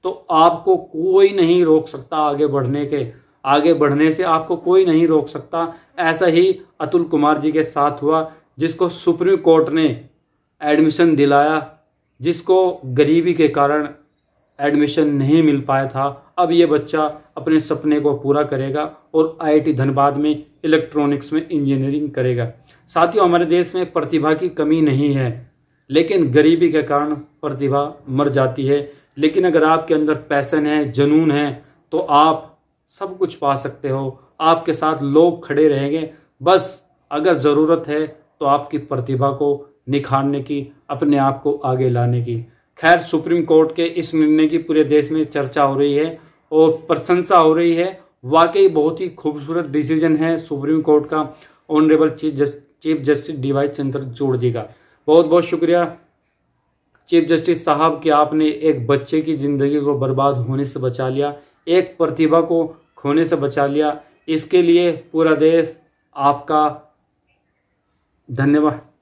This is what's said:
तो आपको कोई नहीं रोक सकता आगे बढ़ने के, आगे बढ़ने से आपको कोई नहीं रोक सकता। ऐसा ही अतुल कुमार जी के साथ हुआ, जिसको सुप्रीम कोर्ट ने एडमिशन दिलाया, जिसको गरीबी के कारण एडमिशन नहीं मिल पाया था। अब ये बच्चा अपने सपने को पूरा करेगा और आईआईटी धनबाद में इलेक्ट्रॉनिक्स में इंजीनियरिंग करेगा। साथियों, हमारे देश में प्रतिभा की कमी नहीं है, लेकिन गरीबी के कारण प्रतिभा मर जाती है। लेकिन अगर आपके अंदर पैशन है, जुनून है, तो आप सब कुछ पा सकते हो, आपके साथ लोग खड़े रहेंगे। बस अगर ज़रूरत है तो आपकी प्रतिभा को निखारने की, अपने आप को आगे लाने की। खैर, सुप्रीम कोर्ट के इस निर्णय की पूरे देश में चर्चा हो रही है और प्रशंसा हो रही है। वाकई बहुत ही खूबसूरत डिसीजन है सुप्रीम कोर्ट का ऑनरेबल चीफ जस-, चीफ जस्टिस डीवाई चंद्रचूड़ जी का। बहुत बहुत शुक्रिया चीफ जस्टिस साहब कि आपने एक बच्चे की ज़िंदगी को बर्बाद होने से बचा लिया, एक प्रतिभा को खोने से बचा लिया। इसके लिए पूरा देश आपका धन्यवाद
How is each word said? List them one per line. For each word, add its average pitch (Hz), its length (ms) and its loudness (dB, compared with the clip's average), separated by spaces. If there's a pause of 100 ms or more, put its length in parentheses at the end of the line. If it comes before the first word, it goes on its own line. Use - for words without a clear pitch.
तो - 280 -8
आपको 170 460 4
कोई 190 520 2
नहीं 180 360 2
रोक 156 220 2
सकता 143 300 -10
आगे 147 300 0
बढ़ने 139 380 -2
के, 139 200 -4 (400)
आगे 147 280 2
बढ़ने 147 380 2
से 165 120 -4
आपको 165 320 0
कोई 180 300 2
नहीं 165 220 2
रोक 151 220 0
सकता। 165 440 -8 (260)
ऐसा 165 260 0
ही 180 340 2 (200)
अतुल 160 240 -2
कुमार 151 340 0
जी 151 140 -2
के 156 120 0
साथ 147 400 -2
हुआ, 156 280 -2 (280)
जिसको 165 300 -2
सुप्रीम 175 460 0
कोर्ट 165 340 4
ने 160 160 0 (760)
एडमिशन 156 540 2
दिलाया, 143 640 2 (400)
जिसको 175 680 0
गरीबी 151 480 2
के 160 140 2
कारण 147 400 0 (720)
एडमिशन 147 480 0
नहीं 143 360 2
मिल 143 180 2
पाया 135 260 -2
था। 135 500 -8
अब 170 140 0
ये 170 140 4
बच्चा 151 380 -2 (340)
अपने 156 220 0
सपने 151 400 -2
को 143 140 0
पूरा 143 300 0
करेगा 143 480 -6 (220)
और 160 280 0
आईआईटी 151 320 0
धनबाद 139 440 0
में 151 280 -4 (180)
इलेक्ट्रॉनिक्स 147 680 -2
में 160 160 -4
इंजीनियरिंग 139 600 -2
करेगा। 120 400 -2 (360)
साथियों, 175 380 2
हमारे 175 200 2
देश 175 300 0
में 180 160 -4
प्रतिभा 156 420 0
की 170 160 -4
कमी 156 320 0
नहीं 143 320 0
है, 123 380 -4 (380)
लेकिन 165 420 0
गरीबी 160 380 4
के 156 140 0
कारण 147 300 -2
प्रतिभा 143 800 -4 (160)
मर 143 200 0
जाती 131 380 -2
है। 143 240 -2 (260)
लेकिन 160 280 0
अगर 156 180 4
आपके 160 300 2
अंदर 151 220 0 (140)
पैशन 147 360 0
है, 151 260 0
जुनून 147 400 2
है, 147 320 -4 (280)
तो 160 80 -2
आप 156 600 0 (300)
सब 190 280 -12
कुछ 185 180 -4
पा 139 200 -2
सकते 135 340 -10
हो, 135 300 -6 (220)
आपके 165 320 0
साथ 151 300 -4
लोग 165 440 2
खड़े 151 200 2
रहेंगे। 143 420 -2 (320)
बस - 420 0 (280)
अगर 156 220 0
ज़रूरत 156 540 2
है 151 180 -4 (340)
तो 151 60 -6
आपकी 139 320 0
प्रतिभा 131 540 -4
को 143 340 -2 (240)
निखारने 139 520 -2
की, 143 300 -8 (180)
अपने 143 280 0
आप 135 240 0
को 143 140 -2
आगे 127 340 -2
लाने 120 320 0
की। 120 140 -6 (440)
खैर, 165 200 4
सुप्रीम 165 440 -2
कोर्ट 160 320 4
के 170 80 -2
इस 165 300 -6
निर्णय 156 340 2
की 165 100 -2
पूरे 160 260 0
देश 147 280 2
में 156 140 -2
चर्चा 143 380 -2
हो 135 160 0
रही 143 160 0
है 160 240 -2 (320)
और 156 200 6 (160)
प्रशंसा 175 500 0
हो 160 160 6
रही 170 220 2
है। 185 240 -4 (260)
वाकई 190 420 4
बहुत 160 340 0
ही 185 80 -6
खूबसूरत 156 560 -8
डिसीजन 151 520 0
है 165 220 -2
सुप्रीम 151 420 -4
कोर्ट 151 240 2
का 151 220 -4 (420)
ऑनरेबल 156 400 4
चीफ 156 240 -6
जस-, 139 220 -2 (260)
चीफ 156 200 -2
जस्टिस 147 380 -4
डीवाई 139 280 -2
चंद्रचूड़ 135 720 -6
जी 120 140 -2
का। 113 140 -8 (420)
बहुत 160 180 6
बहुत 165 200 2
शुक्रिया 170 400 0 (1200)
चीफ 165 180 2
जस्टिस 160 380 0
साहब 156 380 0
कि 160 60 0
आपने 151 380 2
एक 147 400 -2
बच्चे 143 340 -2
की 156 140 -4
ज़िंदगी 143 440 -2
को 143 200 -2
बर्बाद 135 400 0
होने 131 260 -4
से 135 140 -10
बचा 131 300 -4
लिया, 143 260 -4 (320)
एक 175 300 0
प्रतिभा 160 440 2
को 165 240 0 (320)
खोने 156 280 0
से 160 100 -2
बचा 143 300 -2
लिया। 147 340 -2 (280)
इसके 160 340 0
लिए 170 300 2 (220)
पूरा 160 220 2
देश 160 420 2 (380)
आपका 151 680 0 (1500)
धन्यवाद 147 520 0 (200)